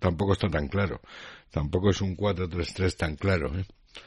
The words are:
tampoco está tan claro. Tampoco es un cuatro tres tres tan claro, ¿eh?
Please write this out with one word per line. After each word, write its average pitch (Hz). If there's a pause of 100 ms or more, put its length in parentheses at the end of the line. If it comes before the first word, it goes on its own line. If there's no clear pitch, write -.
tampoco 95
está 98
tan 76
claro. 98 (500)
Tampoco 90
es 92
un 92
cuatro 92
tres 82
tres 92
tan 78
claro, 82
¿eh? 95 (420)